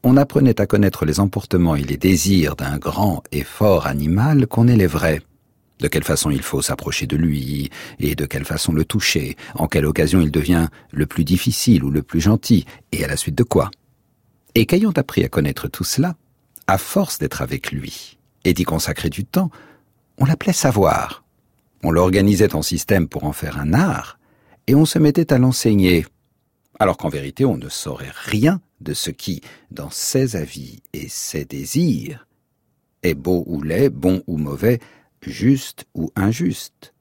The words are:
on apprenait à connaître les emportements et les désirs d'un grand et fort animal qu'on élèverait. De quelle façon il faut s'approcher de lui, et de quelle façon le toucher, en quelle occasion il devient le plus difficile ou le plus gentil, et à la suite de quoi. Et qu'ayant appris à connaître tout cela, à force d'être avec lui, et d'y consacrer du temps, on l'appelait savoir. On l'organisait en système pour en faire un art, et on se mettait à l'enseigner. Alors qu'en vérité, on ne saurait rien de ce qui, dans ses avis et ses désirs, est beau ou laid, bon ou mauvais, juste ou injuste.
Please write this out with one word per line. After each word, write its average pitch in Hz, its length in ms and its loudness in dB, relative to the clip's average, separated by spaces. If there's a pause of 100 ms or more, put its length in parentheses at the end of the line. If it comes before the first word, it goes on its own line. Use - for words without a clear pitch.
on 127 140 6
apprenait 139 420 4
à 101 80 4
connaître 101 380 2
les 76 160 0
emportements 90 540 0
et 71 80 -2
les 71 140 -4
désirs 87 600 2
d'un 71 200 -4
grand 95 540 -2
et 71 120 -4
fort 92 440 2
animal 95 600 2
qu'on 117 200 2
élèverait. 80 540 2 (580)
De - 80 -2
quelle 78 160 -2
façon 73 260 0
il 69 140 -2
faut 69 180 -4
s'approcher - 460 -6
de - 100 -4
lui, 71 540 -2 (280)
et 71 140 -2
de 71 120 -4
quelle 69 200 -6
façon - 260 -4
le 78 140 2
toucher, - 500 -2 (200)
en 80 120 -2
quelle 76 200 0
occasion 78 340 2
il 78 80 2
devient 80 380 2 (240)
le 73 160 -2
plus - 160 -2
difficile 90 600 2
ou 69 60 -2
le 71 140 0
plus 80 180 -2
gentil, 104 440 2 (260)
et - 120 -4
à 69 40 -4
la 71 100 -4
suite - 160 -6
de 131 100 0
quoi. - 280 0 (840)
Et 113 140 4
qu'ayant 202 280 2
appris - 280 0
à - 60 0
connaître 71 380 -2
tout - 160 -8
cela, 175 300 -2 (540)
à 98 100 2
force - 400 -2
d'être - 240 -6
avec 135 300 -6
lui, - 480 -12 (260)
et 90 80 4
d'y 92 100 0
consacrer - 460 -4
du 98 160 -6
temps, 180 240 0 (720)
on 135 40 6
l'appelait 160 280 0
savoir. - 680 2 (580)
On 80 80 -2
l'organisait 95 640 4
en 82 80 -2
système 85 460 0
pour - 160 -8
en 76 100 -4
faire - 240 -8
un 73 160 -2
art, - 460 0 (480)
et 131 80 4
on 156 100 8
se - 140 -2
mettait 156 340 4
à 127 60 4
l'enseigner. 98 680 4 (720)
Alors 95 180 2
qu'en 82 120 -6
vérité, 69 340 -4
on 117 140 0
ne - 120 -12
saurait - 440 -10
rien 156 480 0 (200)
de 76 120 -8
ce - 160 -6
qui, - 320 -8 (300)
dans - 180 -14
ses 131 460 -2
avis 69 480 -10 (100)
et 73 160 -12
ses - 340 -8
désirs, 113 840 -4 (720)
est 82 140 0
beau 85 320 -2
ou 78 160 -6
laid, 98 260 2
bon 92 380 -2
ou 80 100 -4
mauvais, 76 420 -2 (440)
juste 123 640 -2 (100)
ou - 200 -6
injuste. 117 840 -4